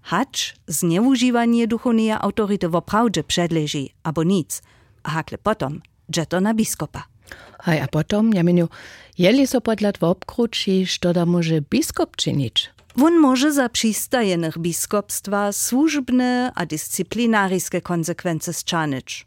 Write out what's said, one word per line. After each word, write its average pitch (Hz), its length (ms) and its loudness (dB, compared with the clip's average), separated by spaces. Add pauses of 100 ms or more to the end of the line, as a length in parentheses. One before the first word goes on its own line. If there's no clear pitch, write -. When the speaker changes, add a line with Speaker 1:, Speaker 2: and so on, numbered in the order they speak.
Speaker 1:
hacz - 540 -4 (120)
zniewużywanie 233 1000 2
duchownej 226 440 0
autoryty 202 580 -2
woprawdzie 180 540 0
przedleży, 156 640 -2 (160)
abo 160 200 -2
nic, 180 380 0 (420)
a - 60 -8
hakle 151 280 -6
potom, 131 440 -2 (300)
dże 165 140 -2
to 180 160 -2
na 214 120 2
biskupa. - 500 -4 (560)
Speaker 2:
Haj, 156 220 0
a 131 60 -4
potom, 208 460 0
ja 175 100 2
mieniu, 175 240 4 (500)
jeli 247 300 4
so 247 140 0
podľa 208 400 0
obkručí, 190 840 0
što 175 280 -2
da 175 120 2
môže 165 360 2
biskup - 540 -2
činić? 139 540 -2 (280)
Speaker 1:
Wón 330 240 6
może 269 300 4
za 269 180 0
přistajenych 190 880 0
biskupstwa 202 920 -4
służbne 254 1040 0
a 175 100 -4
dyscyplinaryjskie 190 1160 -2
konsekwencje 170 720 -4
zczanić. 151 720 -6